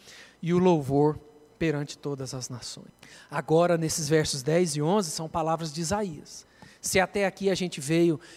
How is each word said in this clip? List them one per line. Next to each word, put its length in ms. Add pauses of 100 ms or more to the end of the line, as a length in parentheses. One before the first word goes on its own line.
(420)
e 100
o 60
louvor 640 (400)
perante 360
todas 380
as 160
nações." 400 (400)
Agora, 480
nesses 320
versos 320
dez 340
e 60
onze, 300
são 180
palavras 420
de 80
Isaías. 680 (340)
Se 180
até 280
aqui 240
a 40
gente 240
veio, 400 (180)